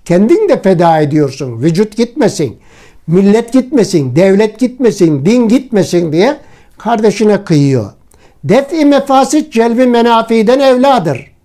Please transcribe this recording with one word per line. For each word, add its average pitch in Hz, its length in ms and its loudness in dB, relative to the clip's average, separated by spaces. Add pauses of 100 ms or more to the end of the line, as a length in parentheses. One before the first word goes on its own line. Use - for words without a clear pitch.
kendin 339 440 2
de 254 140 0
feda 170 380 2
ediyorsun. 139 640 -4
Vücut 170 340 -2
gitmesin, 226 600 -4 (480)
millet 202 460 0
gitmesin, 185 640 0
devlet 196 420 0
gitmesin, 190 680 -2
din 233 240 2
gitmesin 180 640 -2
diye 226 240 0 (420)
kardeşine 214 640 0
kıyıyor. 139 460 0 (540)
Def-i 277 400 0
mefasit 277 680 0
celbi 233 340 0
menafiden 233 760 2
evladır. 254 840 0